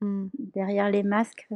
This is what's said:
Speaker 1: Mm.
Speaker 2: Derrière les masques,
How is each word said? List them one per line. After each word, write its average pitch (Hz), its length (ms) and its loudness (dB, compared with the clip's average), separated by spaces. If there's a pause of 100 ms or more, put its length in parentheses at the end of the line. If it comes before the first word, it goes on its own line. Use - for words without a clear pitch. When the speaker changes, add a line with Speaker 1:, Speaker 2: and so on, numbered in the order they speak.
Speaker 1:
Mm. 196 280 -2 (100)
Speaker 2:
Derrière 202 520 0
les 202 120 4
masques, 208 540 0